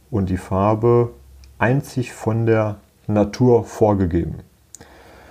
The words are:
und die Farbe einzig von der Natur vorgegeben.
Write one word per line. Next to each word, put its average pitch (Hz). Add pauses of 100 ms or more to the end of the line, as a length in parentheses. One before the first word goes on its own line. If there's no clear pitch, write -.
(100)
und 98
die 92
Farbe 110 (480)
einzig 123
von 113
der 110 (300)
Natur 107
vorgegeben. 95 (960)